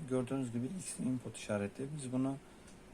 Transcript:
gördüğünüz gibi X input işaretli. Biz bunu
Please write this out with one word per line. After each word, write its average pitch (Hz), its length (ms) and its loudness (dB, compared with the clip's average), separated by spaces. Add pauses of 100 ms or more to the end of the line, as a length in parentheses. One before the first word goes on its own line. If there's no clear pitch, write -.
gördüğünüz 127 420 4
gibi 120 140 2 (140)
X - 200 -6
input 127 380 0
işaretli. 104 500 0 (100)
Biz 127 160 -4
bunu 135 240 4 (560)